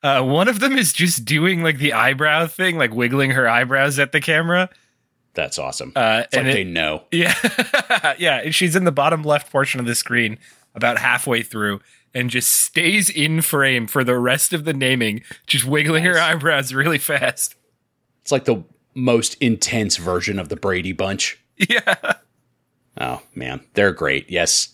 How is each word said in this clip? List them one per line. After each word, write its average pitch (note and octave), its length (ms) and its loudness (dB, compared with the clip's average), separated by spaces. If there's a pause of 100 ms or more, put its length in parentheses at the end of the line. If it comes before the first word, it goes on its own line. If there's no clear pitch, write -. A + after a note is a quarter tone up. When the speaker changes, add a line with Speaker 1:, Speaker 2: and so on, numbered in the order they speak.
Speaker 1:
Uh, C#3 200 4
one D3 240 4
of A3+ 120 0
them C4+ 180 2
is G3+ 160 2
just E3 320 0
doing, E3 360 0
like, D#3+ 160 0
the C#3 160 0
eyebrow C#3+ 540 2
thing, F3+ 300 -2
like, B2 160 0
wiggling B2+ 380 2
her C3 160 2
eyebrows C3 520 2
at C#3+ 140 0
the D#3 80 2
camera. E3+ 460 0 (680)
Speaker 2:
That's D2 240 -6
awesome. C2 360 -8
Speaker 1:
Uh, A2+ 300 2
Speaker 2:
It's - 100 -6
Speaker 1:
and B2+ 120 2
Speaker 2:
like C#3+ 80 2
Speaker 1:
it - 20 0
Speaker 2:
they G2 60 -2
know. E2 480 -4
Speaker 1:
Yeah. E3+ 240 2 (800)
<laughs> - 20 -
Yeah. D#3+ 240 0
And D3+ 140 -4
she's E3+ 200 0
in F#3 100 2
the E3+ 60 4
bottom D3+ 320 0
left D3 280 0
portion C3+ 280 0
of B2 60 -4
the A#2 100 -2
screen, A2+ 440 0 (340)
about A#2+ 240 0
halfway B2 440 0
through, G#2 380 -4 (340)
and B2 160 -2
just B2 220 0
stays F3+ 580 2
in D#3 320 0
frame C3 460 0
for C3+ 160 0
the B2 160 2
rest B2 340 0
of D#3+ 120 -2
the D#3+ 80 -2
naming, B2+ 480 0 (260)
just C#3 180 0
wiggling D3+ 380 2
her F3+ 120 2
Speaker 2:
Nice. D#3+ 60 4 (140)
Speaker 1:
eyebrows C#3 380 0
really D3 240 2
fast. C3 580 -2 (680)
Speaker 2:
It's - 100 -4
like C3+ 140 0
the G#2+ 180 0 (300)
most B2 480 0
intense A2+ 560 0
version F2+ 420 -2
of F2 100 -8
the G2+ 60 -4
Brady F#2 380 -2
Bunch. F#2+ 440 -4 (200)
Speaker 1:
<laughs> G3 120 0
Yeah. A3+ 260 0 (1040)
Speaker 2:
Oh, B1 220 -6 (140)
man. B1+ 260 -10 (120)
They're G2+ 200 4
great. C#2 360 -2
Yes. - 440 0